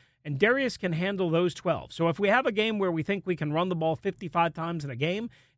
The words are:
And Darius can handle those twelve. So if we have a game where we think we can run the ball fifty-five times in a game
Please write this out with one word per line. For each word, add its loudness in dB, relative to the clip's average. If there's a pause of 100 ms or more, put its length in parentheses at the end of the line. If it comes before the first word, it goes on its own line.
(240)
And -4
Darius 2
can -2
handle 0
those 2
twelve. -2
So 2
if 0
we 2
have 4
a 2
game 0
where 2
we 0
think -2
we 0
can -2
run 0
the -2
ball 0
fifty-five -2
times -6
in -8
a -8
game -2 (300)